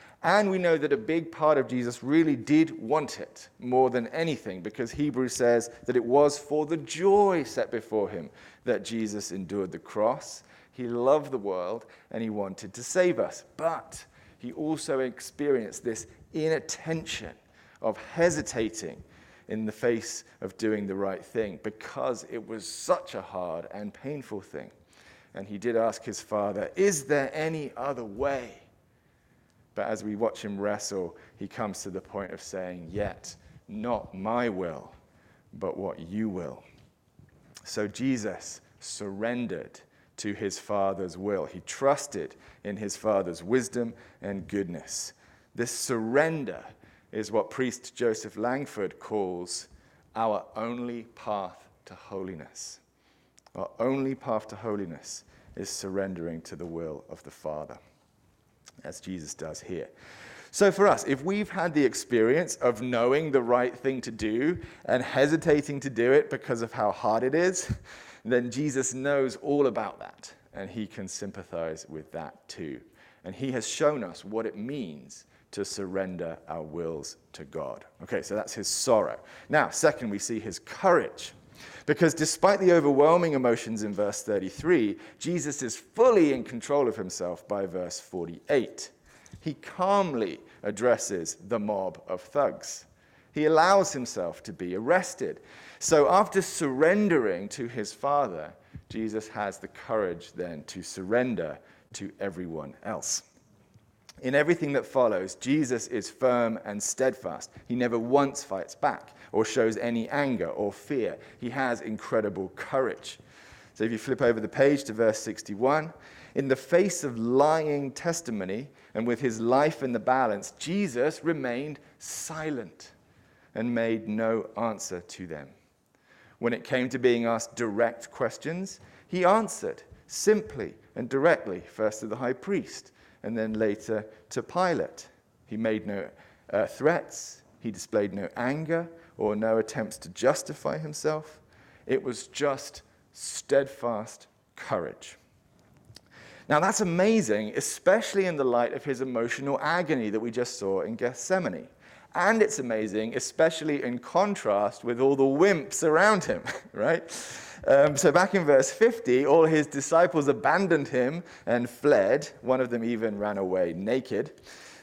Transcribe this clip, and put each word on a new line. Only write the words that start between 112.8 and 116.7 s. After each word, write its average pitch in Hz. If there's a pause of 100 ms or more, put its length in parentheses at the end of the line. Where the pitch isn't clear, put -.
So -
if 117
you 113
flip 123
over 120
the 107
page 139
to 113
verse 110
sixty-one, 127 (440)
in 139
the 131
face 180